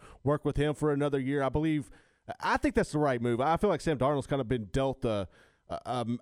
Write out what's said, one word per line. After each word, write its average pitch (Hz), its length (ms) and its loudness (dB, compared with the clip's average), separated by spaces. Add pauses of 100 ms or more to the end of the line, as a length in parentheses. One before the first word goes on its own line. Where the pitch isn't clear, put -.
(220)
work 143 220 0
with 143 120 -2
him 147 180 2
for 151 180 0
another 143 260 2
year. 135 240 0
I 131 60 0
believe, 151 420 0 (500)
I 220 160 2
think 285 180 0
that's - 180 2
the 151 60 0
right 135 240 2
move. 120 180 2
I 160 160 2
feel 208 140 2
like 160 100 0
Sam 156 180 0
Darnold's 135 280 0
kinda 139 180 -2
been 113 220 -2
dealt 135 380 -2
a, 104 240 0 (400)
a, 117 380 -6 (160)